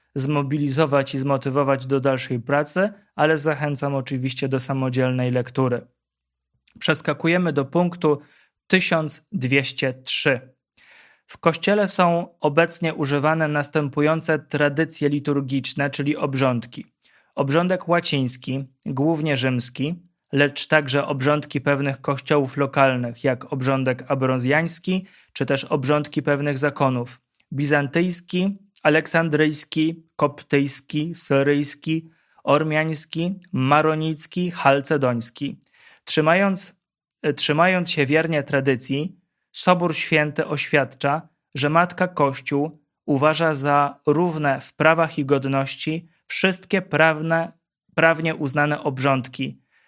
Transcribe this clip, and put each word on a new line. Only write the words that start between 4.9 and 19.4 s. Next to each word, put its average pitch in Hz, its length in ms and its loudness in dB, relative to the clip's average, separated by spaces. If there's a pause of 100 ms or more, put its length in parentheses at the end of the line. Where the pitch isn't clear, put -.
lektury. 123 560 0 (920)
Przeskakujemy 160 720 0
do 139 120 0
punktu 170 540 0 (480)
tysiąc 170 640 0
dwieście 135 640 0
trzy. - 640 -2 (680)
W - 120 -18
Kościele 190 500 0
są 175 400 0 (120)
obecnie 165 540 -2
używane 151 540 -2
następujące 151 920 -2
tradycje 147 680 -2
liturgiczne, 139 800 -4
czyli 143 260 -4
obrządki. 131 680 -2 (480)
Obrządek 170 540 0
łaciński, 139 760 -2 (220)
głównie 147 500 0
rzymski, 131 580 -2 (380)